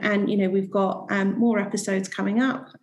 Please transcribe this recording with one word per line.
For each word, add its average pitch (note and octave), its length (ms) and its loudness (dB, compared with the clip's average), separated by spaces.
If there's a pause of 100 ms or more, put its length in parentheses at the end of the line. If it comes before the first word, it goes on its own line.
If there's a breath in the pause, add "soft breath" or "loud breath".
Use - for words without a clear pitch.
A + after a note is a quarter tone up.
and, G#3 280 0
you G#3 80 0
know, F#3+ 120 2
we've F#3+ 200 0
got, F#3+ 420 -2
um, G3 260 0
more A3+ 200 4
episodes G3 500 -2
coming G3 320 -2
up. C4 300 -2 (140)